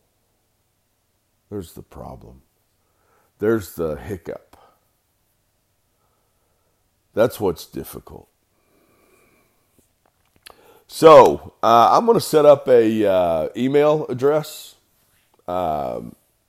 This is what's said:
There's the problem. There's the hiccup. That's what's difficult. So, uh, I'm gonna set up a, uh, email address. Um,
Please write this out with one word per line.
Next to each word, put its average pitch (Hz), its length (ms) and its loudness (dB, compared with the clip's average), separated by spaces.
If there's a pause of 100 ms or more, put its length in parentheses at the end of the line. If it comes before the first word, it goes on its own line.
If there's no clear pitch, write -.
(1500)
There's 98 240 -14
the - 80 -20
problem. - 600 -20 (960)
There's 107 360 -4
the 80 220 -8
hiccup. - 600 -16 (2500)
That's 113 260 -2
what's 90 260 -6
difficult. - 600 -18 (2500)
So, 127 720 6
uh, 113 300 4
I'm 214 140 0
gonna 220 140 0
set 147 260 0
up 139 220 4
a, 113 360 2
uh, 87 520 -2
email 147 500 -2
address. 147 720 -6 (720)
Um, 71 680 -8 (340)